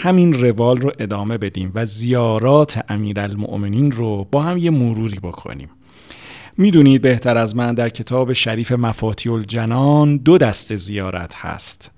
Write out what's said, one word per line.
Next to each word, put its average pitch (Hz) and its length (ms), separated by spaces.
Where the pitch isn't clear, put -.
همین 180 320
روال 120 440
رو 135 220
ادامه 104 380
بدیم 95 380
و 113 100
زیارات 117 920
امیرالمؤمنین 104 1040
رو 110 400
با 143 120
هم 175 140
یه 170 120
مروری 113 540
بکنیم. 76 460
می‌دونید 151 440
بهتر 123 360
از 113 180
من 120 180
در 117 160
کتاب 127 440
شریف 113 380
مفاتیح 117 640
الجنان 120 840
دو 147 200
دسته 107 380
زیارت 92 600
هست - 640